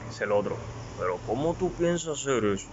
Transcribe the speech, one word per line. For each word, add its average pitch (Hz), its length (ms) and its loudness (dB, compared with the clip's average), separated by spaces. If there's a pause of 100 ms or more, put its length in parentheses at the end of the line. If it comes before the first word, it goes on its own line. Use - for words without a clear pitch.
Dice 117 200 -4
el 104 80 2
otro: 101 260 2 (400)
"Pero 90 300 0
¿cómo 147 260 2
tú 175 220 0
piensas 170 440 0
hacer 131 260 2
eso?". 98 280 2